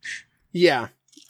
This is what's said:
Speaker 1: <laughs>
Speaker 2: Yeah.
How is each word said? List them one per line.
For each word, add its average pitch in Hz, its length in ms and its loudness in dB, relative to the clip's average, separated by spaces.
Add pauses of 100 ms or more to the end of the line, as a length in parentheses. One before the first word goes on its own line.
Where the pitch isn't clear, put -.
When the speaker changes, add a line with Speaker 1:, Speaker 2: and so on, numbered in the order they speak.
(120)
Speaker 1:
<laughs> - 400 -20
Speaker 2:
Yeah. 147 360 2 (420)